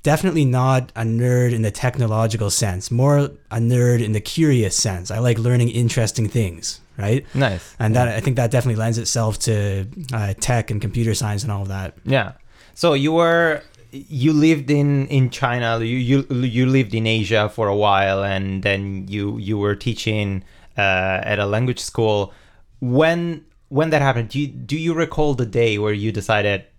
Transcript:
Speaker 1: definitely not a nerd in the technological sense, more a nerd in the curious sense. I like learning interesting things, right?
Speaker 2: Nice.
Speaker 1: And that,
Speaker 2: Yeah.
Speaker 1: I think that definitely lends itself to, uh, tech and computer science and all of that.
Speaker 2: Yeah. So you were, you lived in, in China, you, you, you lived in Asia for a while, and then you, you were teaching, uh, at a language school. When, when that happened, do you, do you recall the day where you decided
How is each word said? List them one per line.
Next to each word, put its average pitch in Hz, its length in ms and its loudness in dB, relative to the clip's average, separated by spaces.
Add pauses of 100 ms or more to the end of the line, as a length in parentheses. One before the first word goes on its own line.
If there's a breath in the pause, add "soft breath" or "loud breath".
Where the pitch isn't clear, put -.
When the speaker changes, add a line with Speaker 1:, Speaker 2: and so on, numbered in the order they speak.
Speaker 1:
definitely 156 420 2
not 127 500 2
a 117 80 -6
nerd 123 500 2
in 110 100 0
the 107 100 0
technological 110 760 0
sense, 92 440 -2
more 143 380 2 (200)
a 113 60 -6
nerd 120 440 2
in 110 120 -2
the 107 80 0
curious 127 560 2
sense. 92 340 -4
I 101 80 -4
like 120 180 2
learning 120 340 2
interesting 113 580 0
things, 92 520 -4 (160)
right? 110 380 -2
Speaker 2:
Nice. 117 460 -2
Speaker 1:
And 110 160 2
that, 123 100 2
Speaker 2:
Yeah. 113 100 -4
Speaker 1:
I 113 40 -2
think 127 160 0
that 120 160 0
definitely 120 260 0
lends 113 200 -2
itself 110 420 -2
to, 101 460 -2 (260)
uh, 104 260 -4
tech 120 320 -2
and 104 100 -2
computer 113 320 -2
science 104 300 -4
and - 80 -6
all 101 120 -4
of 95 60 -6
that. 95 260 -8 (100)
Speaker 2:
Yeah. 127 280 0 (420 soft breath)
So 170 180 2
you 147 180 2
were, 165 520 2 (280)
you 139 420 0
lived 147 380 4
in, 143 380 2
in 131 220 4
China, 120 500 -2
you, 117 160 -2
you, 127 340 2
you 127 360 0
lived 127 280 2
in 113 140 0
Asia 107 440 2
for 110 140 -2
a 101 80 0
while, 98 480 2
and 98 400 -4
then 98 460 -2
you, 104 300 -4
you 107 200 -4
were 101 160 0
teaching, 104 680 -4 (340 soft breath)
uh, 95 460 0
at 104 160 -2
a 101 60 0
language 120 340 -2
school. 107 520 -2 (460 soft breath)
When, 160 680 0 (260)
when 156 200 0
that 151 120 4
happened, 123 260 0
do 131 100 -6
you, 143 80 -2
do 127 320 -6
you 160 160 -2
recall 156 400 0
the 120 120 -2
day 110 320 0
where 107 160 0
you 104 180 -2
decided 101 520 0 (140)